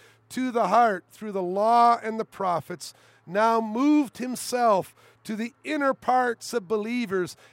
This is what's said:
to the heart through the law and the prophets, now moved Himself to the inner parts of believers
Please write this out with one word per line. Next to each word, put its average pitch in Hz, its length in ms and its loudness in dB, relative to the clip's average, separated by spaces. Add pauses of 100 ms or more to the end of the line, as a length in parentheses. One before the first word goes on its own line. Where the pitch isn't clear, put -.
(300)
to 254 200 -6
the 214 200 0
heart 214 420 2
through 214 220 -12
the 190 100 -4
law 233 580 4
and 220 180 -6
the 214 60 -6
prophets, 175 680 -6 (340)
now 226 340 2
moved 262 560 0
Himself 240 800 0 (300)
to 220 100 -8
the 226 180 -8 (100)
inner 285 300 0
parts 247 600 -2
of 208 140 -4
believers 208 680 -4 (180)